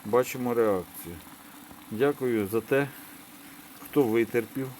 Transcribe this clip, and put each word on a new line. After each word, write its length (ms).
бачимо 500
реакцію. 600
Дякую 580
за 120
те, 280
хто 180
витерпів 680